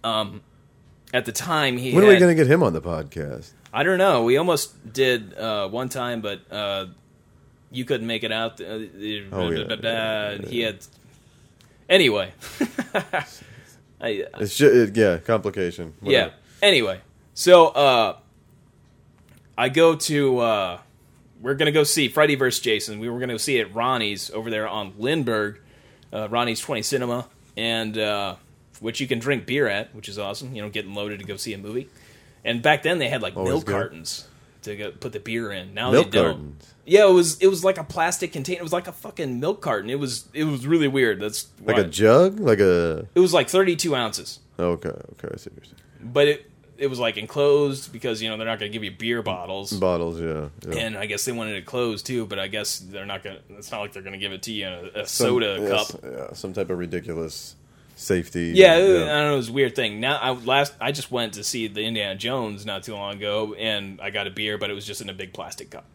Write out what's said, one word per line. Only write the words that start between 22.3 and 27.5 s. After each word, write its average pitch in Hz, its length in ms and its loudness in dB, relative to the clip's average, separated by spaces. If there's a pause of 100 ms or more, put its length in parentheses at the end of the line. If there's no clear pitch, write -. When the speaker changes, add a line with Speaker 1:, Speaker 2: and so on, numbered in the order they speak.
Speaker 1:
versus 131 260 0
Jason. 107 380 -2
We 113 100 -6
were 120 100 -6
gonna 123 160 -4
go - 20 -8
see 135 200 0
it 107 100 0
at 92 80 -18
Ronnie's 113 560 -2
over 113 180 -6
there 107 180 -2
on 98 300 -6
Lindbergh, 117 600 -2 (520)
uh, 107 180 -8
Ronnie's 120 300 0
Twenty 120 220 -6
Cinema, 123 460 -4 (280)